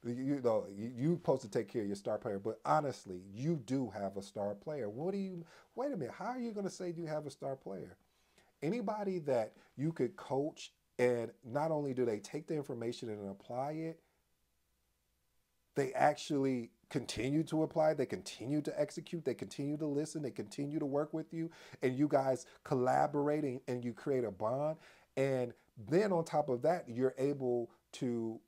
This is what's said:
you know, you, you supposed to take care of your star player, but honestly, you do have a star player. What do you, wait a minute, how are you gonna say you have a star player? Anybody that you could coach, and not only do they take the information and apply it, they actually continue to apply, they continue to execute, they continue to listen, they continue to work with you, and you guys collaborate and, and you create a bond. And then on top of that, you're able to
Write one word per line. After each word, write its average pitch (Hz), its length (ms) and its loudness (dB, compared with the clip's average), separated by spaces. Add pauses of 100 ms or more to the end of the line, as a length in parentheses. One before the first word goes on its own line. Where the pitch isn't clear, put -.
you 131 380 0
know, 110 220 4 (100)
you, 113 200 -6
you 143 180 2
supposed 160 280 2
to 113 80 -12
take 113 200 0
care 120 120 -2
of 101 60 -2
your 101 80 -2
star 123 220 -2
player, 101 220 -2
but 110 260 -4
honestly, 135 560 0 (120)
you 143 220 0 (100)
do 127 240 0
have 98 280 -4
a 95 40 -4
star 101 320 -2
player. 123 360 -4
What 143 220 -4
do 202 60 -2
you, 185 260 -6 (320)
wait 269 160 -2
a 233 60 -4
minute, 120 200 -4
how 185 80 -8
are 254 140 -4
you 233 120 -4
gonna 202 180 -4
say 180 260 -6
you 165 100 -6
have 151 200 -2
a 139 60 -6
star 139 240 -6
player? 180 420 -10 (640)
Anybody 202 580 -2
that 127 340 2 (220)
you 151 160 0
could 131 240 0
coach, - 560 -4 (280)
and 120 320 4 (120)
not 143 280 0
only 147 220 0
do 123 120 2
they 107 140 0
take 156 280 -8
the 165 80 -2
information 123 540 -4
and 104 200 -6
apply 123 420 -6
it, 165 280 -6 (1800)
they 135 180 2
actually 135 760 4 (200)
continue 131 520 0
to 156 220 2
apply, 156 320 4
they 127 100 2
continue 110 560 -4
to - 180 -4
execute, 160 460 -2
they 123 80 2
continue 147 440 -4
to 156 100 -2
listen, 151 340 0
they 139 80 -2
continue 143 480 -4
to 151 80 0
work 143 280 0
with 160 200 -4
you, 165 160 -4 (320)
and 127 160 2
you 147 100 6
guys 135 380 4 (180)
collaborate 143 800 4
and, 135 240 -2
and 123 160 -2
you 120 100 -2
create 131 300 2
a 110 60 0
bond. 127 480 0 (400)
And 131 360 2 (360)
then 196 220 6
on 165 120 4
top 151 260 2
of 123 120 2
that, 160 260 2
you're 127 300 2
able 131 540 0 (220)
to 113 540 -2